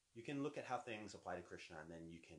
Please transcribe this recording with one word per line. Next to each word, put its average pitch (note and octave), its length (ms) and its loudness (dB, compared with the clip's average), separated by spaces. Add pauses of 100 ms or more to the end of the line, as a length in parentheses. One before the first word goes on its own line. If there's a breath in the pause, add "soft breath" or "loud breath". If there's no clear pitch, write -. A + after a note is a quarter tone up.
(160)
you A#2 80 -4
can C#3+ 180 4
look C#3+ 160 4
at B2+ 80 0
how B2 120 6
things G#2+ 360 0
apply F#2 220 0
to F2+ 60 2
Krishna, E2+ 400 -6
and E2 80 -6
then E2 200 -4
you E2 120 -6
can E2 180 -12